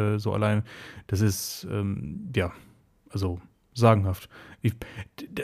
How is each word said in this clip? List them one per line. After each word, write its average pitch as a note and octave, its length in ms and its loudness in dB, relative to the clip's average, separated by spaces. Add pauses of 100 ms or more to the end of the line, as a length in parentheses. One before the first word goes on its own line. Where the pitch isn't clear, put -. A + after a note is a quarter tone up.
(140)
äh, G#2 40 0
so G#2 160 -2
allein. G#2+ 300 2 (420)
Das G2 160 2
ist, - 480 0
ähm, G2+ 640 -4
ja, F2+ 160 2 (580)
also F2+ 300 -2 (340)
sagenhaft. G#2+ 540 4 (320)
Ich, A2+ 140 2 (440)
d-, - 100 -14
d-, D3 160 -6